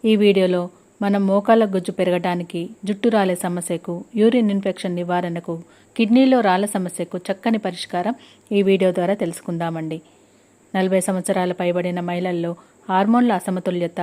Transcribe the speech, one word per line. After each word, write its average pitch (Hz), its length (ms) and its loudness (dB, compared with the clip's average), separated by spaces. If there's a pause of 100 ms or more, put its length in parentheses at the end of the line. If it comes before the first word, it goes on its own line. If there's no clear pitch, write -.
ఈ 220 120 4
వీడియోలో 190 440 4 (400)
మనం 202 260 2
మోకాళ్ళ 208 380 4
గుజ్జు 190 280 -4
పెరగడానికి, 180 680 -2 (240)
జుట్టు 202 240 -2
రాలే 196 280 2
సమస్యకు, 175 580 -6 (220)
యూరిన్ 226 340 4
ఇన్ఫెక్షన్ 190 460 -4
నివారణకు, 175 580 -4 (420)
కిడ్నీలో 254 440 4
రాళ్ళ 196 260 2
సమస్యకు 180 520 -6
చక్కని 214 400 -2
పరిష్కారం 185 560 -4 (360)
ఈ 202 120 2
వీడియో 190 300 4
ద్వారా 180 220 0
తెలుసుకుందామండి. 165 840 -6 (760)
నలభై 190 260 2
సంవత్సరాల 185 520 -2
పైబడిన 175 480 -2
మహిళల్లో 175 520 -4 (360)
హార్మోన్ల 226 440 2
అసమతుల్యత 180 720 -4